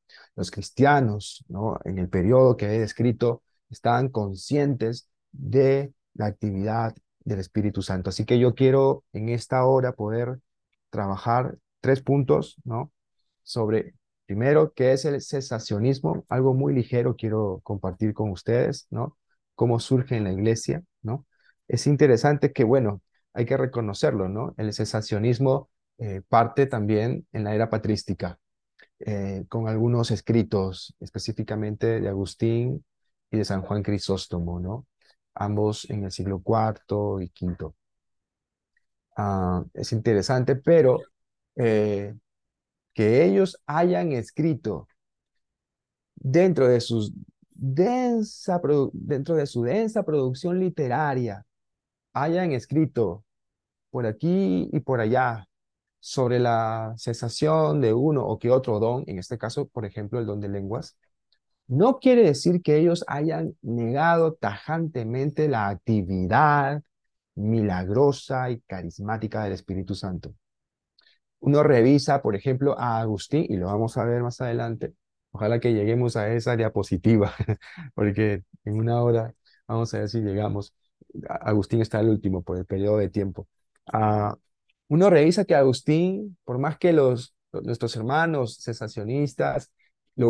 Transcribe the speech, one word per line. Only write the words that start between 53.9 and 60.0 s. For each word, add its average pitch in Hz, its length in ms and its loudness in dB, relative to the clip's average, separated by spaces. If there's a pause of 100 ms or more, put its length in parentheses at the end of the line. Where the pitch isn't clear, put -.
aquí 180 680 0
y 143 80 0
por 127 180 0
allá 117 480 0 (540)
sobre 123 380 0
la 113 580 0
cesación 151 840 0
de 113 120 4
uno 131 320 2
o 104 120 -2
que 117 140 0
otro 127 280 2
don, 123 280 -2
en 92 120 -8
este 110 180 -10
caso, 117 320 -8
por 113 160 -8
ejemplo, 104 340 -8